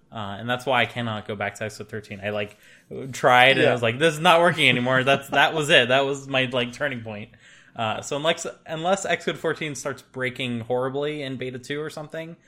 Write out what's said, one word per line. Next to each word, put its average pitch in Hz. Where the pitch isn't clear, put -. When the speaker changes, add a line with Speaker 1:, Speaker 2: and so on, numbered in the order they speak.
Speaker 1:
Uh, 101
and 117
that's 123
why 123
I 110
cannot 113
go 110
back 101
to 110
Xcode 104
thirteen. 104
I, 104
like, 104
tried, 127
and 131
I 131
Speaker 2:
Yeah. 135
Speaker 1:
was 120
like, 117
"This 156
is 151
not 170
working 160
anymore." 127
That's, 139
that 143
was 151
it. 127
That 135
was 139
my, 131
like, 123
turning 135
point. 107
Uh, 110
so 147
unless, 165
unless 165
Xcode 170
fourteen 156
starts 135
breaking 127
horribly 135
in 135
beta 127
two 147
or 156
something, 160